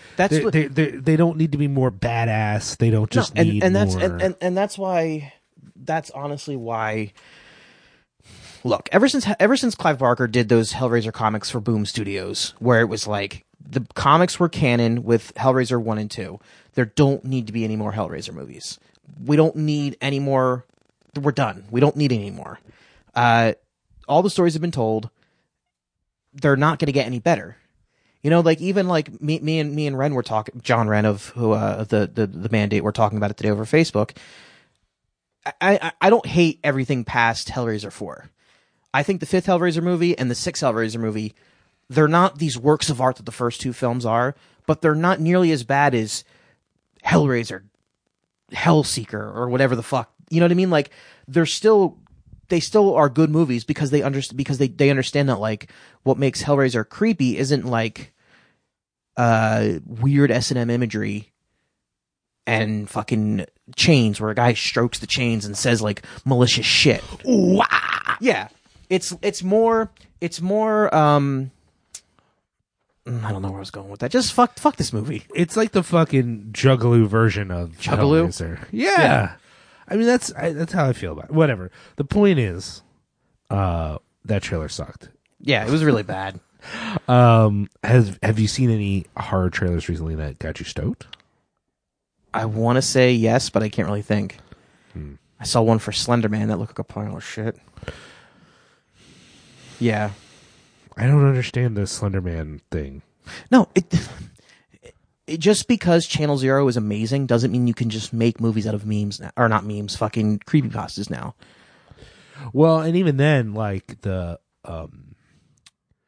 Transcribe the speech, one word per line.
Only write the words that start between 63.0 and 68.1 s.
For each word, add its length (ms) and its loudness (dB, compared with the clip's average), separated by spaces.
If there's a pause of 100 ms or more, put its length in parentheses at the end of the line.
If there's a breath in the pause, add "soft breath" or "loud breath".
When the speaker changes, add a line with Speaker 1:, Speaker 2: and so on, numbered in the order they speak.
Speaker 1:
chains 440 4
where 100 -2
a 40 -4
guy 200 4
strokes 460 -2
the 60 -12
chains 380 -2
and 120 -10
says, 260 0
like, 200 -4 (220 loud breath)
malicious 420 2
shit. 360 4 (260)
Speaker 2:
Ooh, 320 4
ah. 600 -2